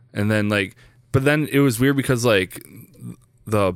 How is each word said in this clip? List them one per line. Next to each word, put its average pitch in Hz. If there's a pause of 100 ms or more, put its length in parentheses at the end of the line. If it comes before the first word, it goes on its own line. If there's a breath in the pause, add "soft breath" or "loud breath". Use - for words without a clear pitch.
(120 soft breath)
And 104
then, 104
like, 101 (380 soft breath)
but 135
then 147
it 139
was 131
weird 139
because, 127
like, 98 (840)
the 104